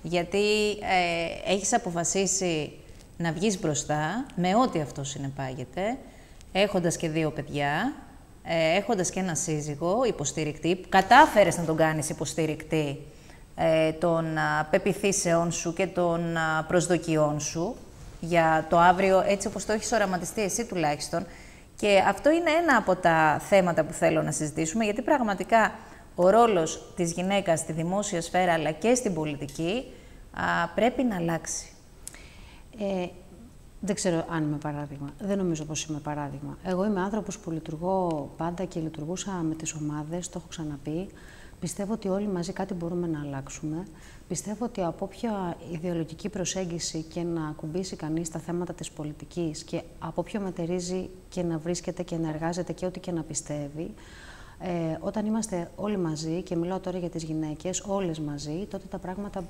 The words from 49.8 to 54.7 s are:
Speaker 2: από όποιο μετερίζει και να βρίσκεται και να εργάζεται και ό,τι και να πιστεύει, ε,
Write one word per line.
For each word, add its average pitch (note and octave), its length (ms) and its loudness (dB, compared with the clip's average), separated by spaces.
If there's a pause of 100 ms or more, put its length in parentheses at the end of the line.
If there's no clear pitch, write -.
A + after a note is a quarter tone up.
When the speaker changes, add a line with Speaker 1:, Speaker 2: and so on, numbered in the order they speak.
Speaker 2:
από E3 220 -6
όποιο G3+ 200 -4
μετερίζει F3+ 680 -2 (200)
και F3+ 140 -4
να E3 160 0
βρίσκεται F3 440 -4
και F3 140 -6
να D#3+ 120 -2
εργάζεται E3 440 -4
και F3+ 140 -4
ό,τι F3+ 140 -6
και F3+ 120 -6
να E3 100 -2
πιστεύει, D3 720 -6 (640)
ε, F3+ 80 -6 (320)